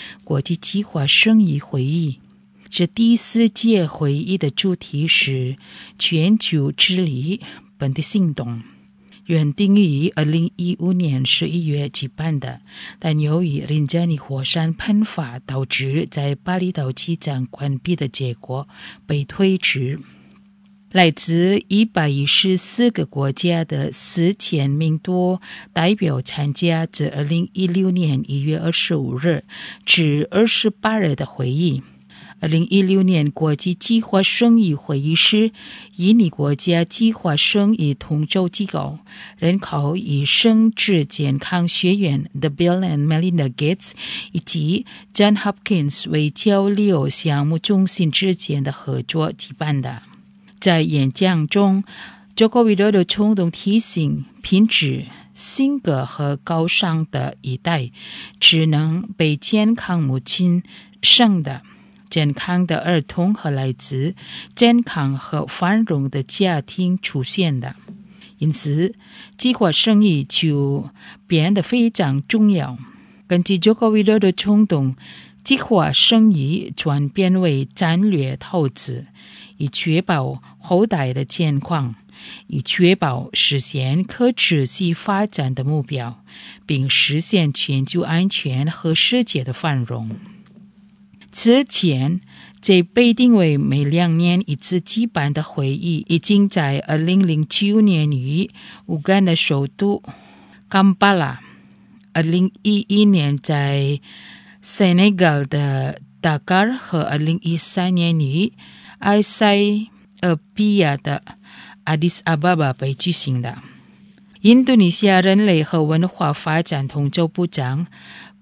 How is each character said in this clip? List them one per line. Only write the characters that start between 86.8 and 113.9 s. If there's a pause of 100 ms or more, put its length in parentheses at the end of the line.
实
现
全
球
安
全
和
世
界
的
繁
荣。 (1200)
此
前， (400)
这
被
定
为
每
两
年
一
次
举
办
的
会
议，
已
经
在
二
零
零
九
年
于 (360)
乌
干
达
首
都 (640)
甘
巴
拉， (720)
二
零 (100)
一
一
年
在 (600)
塞
内
加
尔
的 (200)
达
卡
尔
和
二
零
一
三
年
于 (460)
埃
塞 (680)
俄 (160)
比
亚
的 (600)
阿
迪
斯
阿
巴
巴
被
举
行
的。 (800)